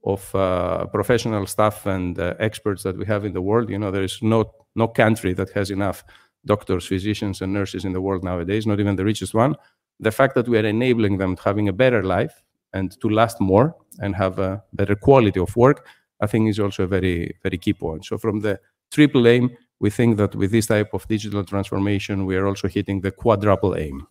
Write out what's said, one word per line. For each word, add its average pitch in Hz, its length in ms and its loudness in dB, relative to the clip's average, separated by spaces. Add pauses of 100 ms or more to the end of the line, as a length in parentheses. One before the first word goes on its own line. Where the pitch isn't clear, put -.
of, - 300 -4
uh, 90 520 0
professional 107 600 0
staff 107 400 -2
and, 90 320 -4
uh, 90 200 -4
experts 107 440 -4
that 95 140 -4
we 101 80 -8
have 101 200 -2
in 101 80 -6
the 90 100 -4
world, 107 260 0
you 98 100 -6
know, 104 120 -4
there 95 120 -2
is 92 200 -6
no, 110 300 2 (220)
no 113 140 0
country 110 460 2
that 95 160 -4
has 101 200 -4
enough 98 320 -4 (440)
doctors, 104 400 -2
physicians, 98 560 -4
and 95 100 -4
nurses 95 320 -4
in 92 80 -4
the 92 80 -4
world 95 240 -4
nowadays, 90 420 -2
not 104 140 0
even 101 160 0
the 95 80 -2
richest 104 300 -4
one. 127 200 4 (460)
The 107 120 2
fact 135 240 2
that 120 120 0
we 113 100 2
are 107 60 2
enabling 110 540 2
them 92 180 -2
to - 60 -20
having 104 260 0
a 95 40 -2
better 120 300 2
life 95 400 -2 (300)
and 95 280 -4
to 113 80 -2
last 107 320 2
more 104 360 4 (220)
and 98 160 -4
have 95 240 -2
a 95 240 -4 (100)
better 98 220 0
quality 107 460 4
of 87 160 -2
work, 127 300 4 (340)
I 107 60 -2
think 110 220 0
is 104 120 -2
also 101 240 -2
a - 20 -2
very, 90 560 -2
very 92 160 -4
key 101 140 -2
point. 80 320 -6
So 104 140 -8
from 107 220 -4
the 104 200 -2 (320)
triple 139 340 6
aim, 123 300 4 (240)
we 104 100 2
think 117 260 2
that 101 180 0
with 101 160 0
this 110 160 2
type 104 280 0
of 95 120 -6
digital 101 380 -4
transformation, 98 800 -4
we 92 120 -2
are 95 100 0
also 98 220 -4
hitting 98 320 -4
the 95 100 -2
quadruple 101 680 2
aim. 73 340 -8